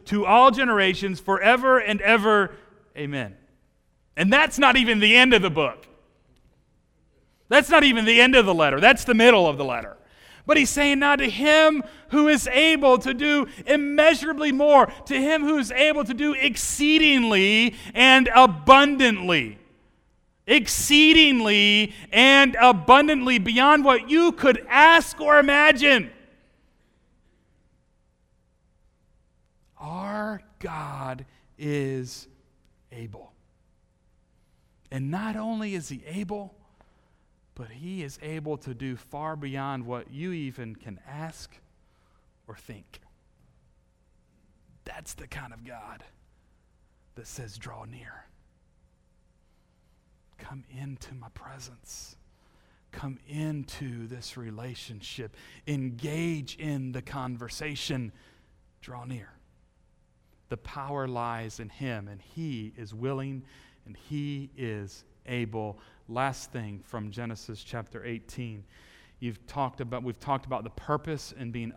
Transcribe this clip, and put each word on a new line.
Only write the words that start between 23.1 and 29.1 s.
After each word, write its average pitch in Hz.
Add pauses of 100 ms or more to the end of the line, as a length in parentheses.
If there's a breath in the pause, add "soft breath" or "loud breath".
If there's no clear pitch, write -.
beyond 269
what 247
you 339
could -
ask 320
or 294
imagine." 285 (3750)